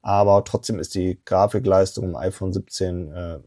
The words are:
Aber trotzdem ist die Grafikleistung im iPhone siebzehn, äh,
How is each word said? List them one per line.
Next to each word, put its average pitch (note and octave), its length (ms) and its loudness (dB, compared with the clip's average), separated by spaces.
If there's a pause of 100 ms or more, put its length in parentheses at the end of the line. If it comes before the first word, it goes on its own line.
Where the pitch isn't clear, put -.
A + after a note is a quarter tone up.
Aber G2+ 400 4
trotzdem A2 380 -6
ist - 160 -8
die F2+ 280 -2
Grafikleistung F#2+ 800 2
im E2+ 100 -6
iPhone F#2 360 -4
siebzehn, F2+ 600 -6
äh, E2+ 340 -10